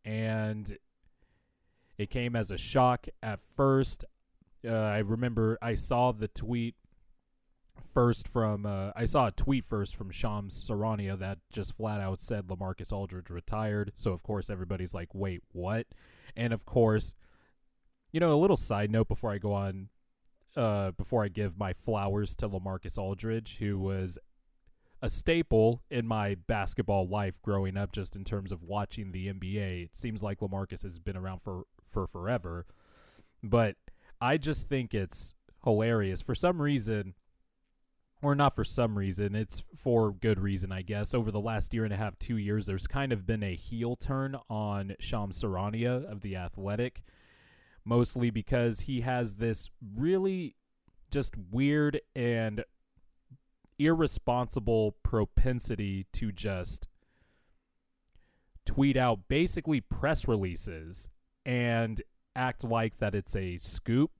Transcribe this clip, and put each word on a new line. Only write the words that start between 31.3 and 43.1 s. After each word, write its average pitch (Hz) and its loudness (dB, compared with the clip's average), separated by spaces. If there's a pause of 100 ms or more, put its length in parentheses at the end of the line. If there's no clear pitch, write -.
for, 92 -8 (220)
for 92 -2
forever. 87 -4 (760)
But 107 4 (460)
I 135 4
just 147 -2
think 131 -2
it's - -4 (320)
hilarious. 107 4
For - -2
some 180 2
reason, 110 0 (1040)
or 143 4
not 139 6
for 110 0
some 110 0
reason, 98 0
it's - -2 (140)
for 113 4
good 98 2
reason, 95 0
I 92 -4
guess. 104 -2
Over 113 2
the 104 0
last 110 -2
year 113 0
and 104 -2
a 98 -2
half, 104 -4
two 117 -4
years, 104 0
there's 95 -2
kind 139 0